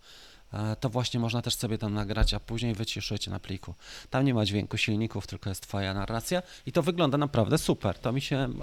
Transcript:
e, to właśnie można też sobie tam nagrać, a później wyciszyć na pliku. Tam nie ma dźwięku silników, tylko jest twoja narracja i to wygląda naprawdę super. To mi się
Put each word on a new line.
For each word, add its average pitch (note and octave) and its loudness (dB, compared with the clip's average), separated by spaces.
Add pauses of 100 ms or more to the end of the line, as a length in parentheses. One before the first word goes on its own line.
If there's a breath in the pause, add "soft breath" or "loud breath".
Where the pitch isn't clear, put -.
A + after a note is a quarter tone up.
(520 loud breath)
e, G#2+ -2
to C3+ -2
właśnie A#2+ 0
można A#2 0
też - -2
sobie A2 -2
tam G#2 -2
nagrać, G#2+ 2
a G#2 -4
później A#2 -2
wyciszyć - -4
na F#2+ -6
pliku. F#2 -8 (360 loud breath)
Tam C3+ 2
nie C3+ 4
ma G#2+ 4
dźwięku G2+ 0
silników, G#2+ 0
tylko - -8
jest F#2+ -6
twoja G2 -2
narracja A#2 -2 (240 loud breath)
i C3 -6
to E3+ 4
wygląda D#3 4
naprawdę C#3 4
super. - 2
To A#2 -2
mi C3+ 0
się C3+ 0 (140)